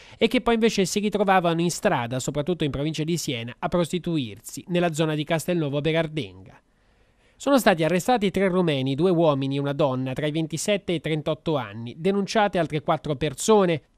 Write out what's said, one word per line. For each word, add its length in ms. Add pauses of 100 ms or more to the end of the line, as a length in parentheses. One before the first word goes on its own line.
(160)
e 120
che 140
poi 120
invece 320
si 140
ritrovavano 600
in 120
strada, 480
soprattutto 440
in 60
provincia 340
di 140
Siena, 400
a 100
prostituirsi 1000
nella 260
zona 220
di 80
Castelnuovo 580
Berardenga. 800 (800)
Sono 200
stati 240
arrestati 480
tre 160
romeni, 480
due 160
uomini 460
e 20
una 140
donna, 400
tra 120
i 60
ventisette 600
e 40
i 40
trentotto 560
anni, 400
denunciate 640
altre 240
quattro 340
persone. 840